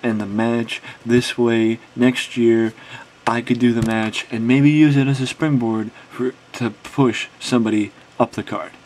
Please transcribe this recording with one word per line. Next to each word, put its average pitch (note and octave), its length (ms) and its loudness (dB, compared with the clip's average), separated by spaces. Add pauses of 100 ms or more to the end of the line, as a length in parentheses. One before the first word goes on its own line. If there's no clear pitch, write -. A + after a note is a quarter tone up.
and A2 160 -2
the G#2 60 -6
match. A2+ 560 -2 (240)
This A#2+ 320 0
way, A2+ 420 2 (160)
next B2 400 0
year, A2+ 380 2 (520)
I A#2 160 -2
could A#2+ 180 -2
do A#2+ 120 4
the A2+ 160 0
match A2 420 -4
and A2+ 160 -6
maybe C#3 240 4
use D3+ 280 4
it C3+ 100 2
as C3 140 0
a B2+ 40 -2
springboard A#2 640 -2 (200)
for, B2+ 260 -6 (180)
to A#2 160 -4
push - 600 -2 (100)
somebody G#2+ 540 0 (260)
up - 140 0
the G#2 100 -8
card. F2+ 300 -10 (120)